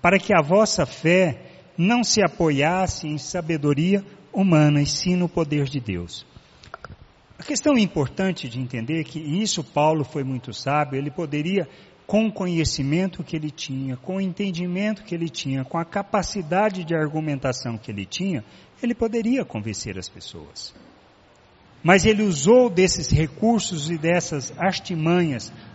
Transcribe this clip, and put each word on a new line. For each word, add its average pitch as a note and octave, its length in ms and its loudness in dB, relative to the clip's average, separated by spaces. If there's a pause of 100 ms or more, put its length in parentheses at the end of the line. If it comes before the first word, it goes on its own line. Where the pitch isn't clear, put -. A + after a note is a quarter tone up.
"Para F#3 160 4
que G3+ 160 0
a E3+ 80 6
vossa F3+ 460 2
fé E3+ 560 2 (340)
não A3+ 260 2
se G3+ 200 2
apoiasse E3 840 0
em D3 120 -4
sabedoria E3 840 0 (300)
humana, D3+ 480 6
e C#3+ 60 2
sim - 280 0
no F3 140 0
poder D3 360 0
de C3+ 140 -6
Deus." F2 460 -8 (1120)
A - 40 -18
questão D4 320 0
importante E3+ 720 0
de A#2+ 120 -8
entender B2+ 420 -4
é - 20 -6
que - 140 -10
isso D#3+ 460 -2
Paulo D3+ 400 2
foi C#3 200 -6
muito B2+ 300 -6
sábio, C#3 420 -2
ele C#3+ 140 -4
poderia, D#3 580 -4 (380)
com A3 220 2
o G3+ 40 -2
conhecimento E3+ 920 -2
que - 120 -8
ele D3+ 140 -4
tinha, C3+ 480 -8
com F#3 200 -8
o G3 40 -2
entendimento F#3 840 -4
que E3+ 120 -8
ele E3 120 -4
tinha, C3+ 380 -4
com E3+ 140 -4
a E3+ 40 -4
capacidade F#3+ 1000 -2
de E3 100 -4
argumentação C#3+ 840 -2
que - 100 -12
ele G2 160 -6
tinha, E3+ 380 -4 (400)
ele A#3+ 100 0
poderia A#3 500 0
convencer G#2 540 -8
as F2+ 100 -10
pessoas. - 640 -16 (1120)
Mas F3+ 240 6
ele G#3+ 160 4
usou G#3 480 6
desses F3 400 2
recursos E3 800 0
e E3+ 80 -2
dessas D#3+ 580 -2
artimanhas E3 960 0 (240)